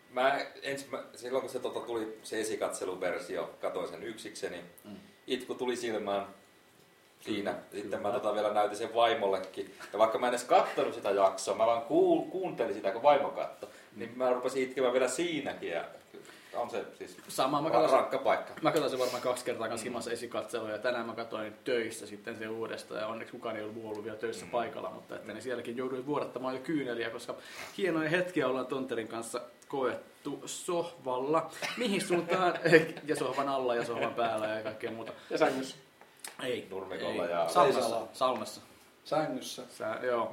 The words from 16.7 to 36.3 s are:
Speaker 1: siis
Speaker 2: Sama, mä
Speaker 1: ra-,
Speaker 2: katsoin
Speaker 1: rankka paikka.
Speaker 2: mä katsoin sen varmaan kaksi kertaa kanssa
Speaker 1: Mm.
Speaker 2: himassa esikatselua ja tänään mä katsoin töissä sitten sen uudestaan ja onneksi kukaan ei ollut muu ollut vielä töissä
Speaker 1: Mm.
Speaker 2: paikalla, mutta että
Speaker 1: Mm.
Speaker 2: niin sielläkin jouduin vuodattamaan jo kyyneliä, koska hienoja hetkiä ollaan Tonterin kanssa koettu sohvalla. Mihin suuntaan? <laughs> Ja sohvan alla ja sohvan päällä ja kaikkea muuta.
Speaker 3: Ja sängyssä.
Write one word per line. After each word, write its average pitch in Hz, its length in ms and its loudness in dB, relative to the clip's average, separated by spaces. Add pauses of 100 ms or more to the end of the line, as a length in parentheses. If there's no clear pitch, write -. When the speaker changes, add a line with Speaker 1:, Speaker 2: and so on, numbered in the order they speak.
Speaker 1:
siis - 200 -12 (100)
Speaker 2:
Sama, 143 340 2
mä 156 80 0
Speaker 1:
ra-, - 20 2
Speaker 2:
katsoin 151 200 6
Speaker 1:
rankka 127 260 4
paikka. - 440 2
Speaker 2:
mä 151 100 4
katsoin 147 180 2
sen 127 100 -2
varmaan 123 220 0
kaksi 123 240 0
kertaa 110 240 -2
kanssa 117 160 -4
Speaker 1:
Mm. 123 40 -2
Speaker 2:
himassa 117 220 -4
esikatselua 117 580 -4
ja 107 80 -4
tänään 120 280 0
mä 113 80 -8
katsoin 110 400 -6 (100)
töissä 113 440 -2
sitten 104 300 -10
sen 110 120 -6
uudestaan 110 520 -6
ja 107 60 -2
onneksi 113 240 -8
kukaan 117 240 -6
ei 107 80 -6
ollut 107 120 -8
muu 113 140 -8
ollut 104 140 -6
vielä 107 140 -8
töissä - 280 -6
Speaker 1:
Mm. - 60 -12
Speaker 2:
paikalla, 117 380 -2
mutta - 260 -12
että 107 120 -12
Speaker 1:
Mm. 104 60 -8
Speaker 2:
niin 110 100 -10
sielläkin 120 340 -6
jouduin 127 280 -4
vuodattamaan 131 500 -2
jo 131 60 -8
kyyneliä, 123 480 -2
koska 120 260 -8 (420)
hienoja 160 320 2
hetkiä 175 380 2
ollaan 127 180 2
Tonterin 123 420 -2
kanssa 117 340 -6 (260)
koettu 135 800 -4
sohvalla. 151 1080 0 (260)
Mihin 202 240 2
suuntaan? 175 520 4 (280)
<laughs> 160 260 -6
Ja 147 80 2
sohvan 139 340 0
alla 127 260 2
ja 120 100 2
sohvan 117 280 -2
päällä 110 340 0
ja 110 160 -2
kaikkea 110 280 -6
muuta. 110 200 -10 (180)
Speaker 3:
Ja 160 80 -2
sängyssä. 135 380 2 (680)